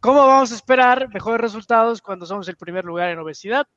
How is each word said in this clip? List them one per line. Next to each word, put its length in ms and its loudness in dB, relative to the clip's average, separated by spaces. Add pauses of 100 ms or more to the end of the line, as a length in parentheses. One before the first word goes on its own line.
¿Cómo 260 4
vamos 240 4
a 40 -12
esperar 580 2
mejores 260 -4
resultados 640 0
cuando 240 -12
somos 240 -10
el 80 -14
primer 260 -10
lugar 260 -4
en 100 -8
obesidad? 460 -6 (120)